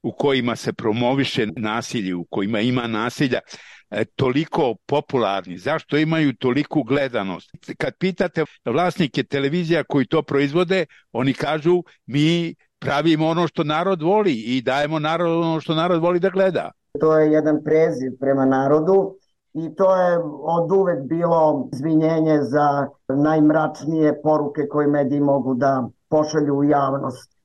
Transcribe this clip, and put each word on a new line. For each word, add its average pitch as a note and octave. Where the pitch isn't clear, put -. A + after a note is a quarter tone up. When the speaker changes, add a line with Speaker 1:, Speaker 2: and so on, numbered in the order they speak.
Speaker 1:
u A#2
kojima B2
se -
promoviše A#2+
nasilje, G#2+
u F2
kojima G#2
ima B2
nasilja, A#2
e, G#2
toliko C3+
popularni? G2
Zašto D3
imaju D#3
toliku C#3+
gledanost? A#2
Kad C#3
pitate F3+
vlasnike D3+
televizija D#3
koji C3
to D#3
proizvode, D#3+
oni C3
kažu: D#3
„Mi E3
pravimo D#3
ono E3
što D#3+
narod E3
voli F#3+
i B2+
dajemo D3
narodu E3
ono E3
što D#3+
narod E3
voli F3
da F#3+
gleda.” F#3
Speaker 2:
To D#3
je D#3
jedan D3+
preziv D3+
prema C3+
narodu D#3
i D#3
to F#3+
je F3
od E3
uvek F3
bilo D#3+
izvinjenje D#3
za C#3+
najmračnije D3+
poruke D3+
koje D3
mediji C#3+
mogu C3+
da C3
pošalju D3+
u C#3+
javnost. C#3